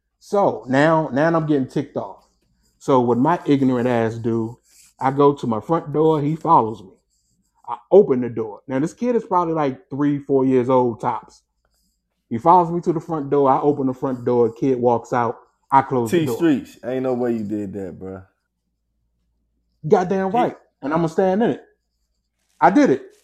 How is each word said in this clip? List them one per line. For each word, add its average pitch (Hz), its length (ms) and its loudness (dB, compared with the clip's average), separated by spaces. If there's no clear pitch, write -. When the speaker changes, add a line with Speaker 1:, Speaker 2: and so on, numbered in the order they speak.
Speaker 1:
So 196 500 -2
now, 151 440 2
now 147 220 2
I'm 156 120 -2
getting 139 200 0
ticked - 300 -8
off. 104 300 -12
So 131 220 2
what 120 180 0
my 160 280 0
ignorant 131 400 0
ass 117 280 0
do, 113 440 -4
I 131 120 -2
go 143 240 4
to 139 120 -8
my 110 140 -4
front 147 320 -4
door. 156 280 2
He 147 140 -4
follows 117 480 0
me. 95 100 -20
I 120 100 -10
open 143 300 6
the 117 80 -4
door. 110 380 -8
Now, 131 120 -4
this 160 140 -4
kid 247 220 -4
is 220 100 -2
probably, 175 300 -2
like, 139 340 -4
three, 143 300 -2
four 135 260 0
years 127 240 2
old 127 320 0
tops. - 420 -8
He 117 100 -6
follows 170 320 4
me 175 100 -4
to 175 120 -2
the 156 80 -4
front 151 280 -8
door. 143 220 2
I 151 100 2
open 143 260 0
the 127 60 -2
front 127 320 -8
door. 120 280 2
Kid 131 260 -2
walks 120 340 0
out. 120 240 -2
I 135 120 4
close 120 300 -2
the 175 80 2
Speaker 2:
T - 0 -
Speaker 1:
door. 151 280 -2
Speaker 2:
Streets. 117 360 -4
Ain't 127 180 -6
no 131 120 -2
way 120 180 -2
you 110 100 -4
did 104 300 -8
that, 92 260 -10
bro. 95 240 -14
Speaker 1:
Goddamn 190 440 0
Speaker 3:
He - 20 -6
Speaker 1:
right. 233 240 -2
And 143 120 -4
I'ma 165 140 0
stand 190 360 0
in 185 80 0
it. 120 120 -8
I 170 100 6
did 254 200 4
it. 123 120 0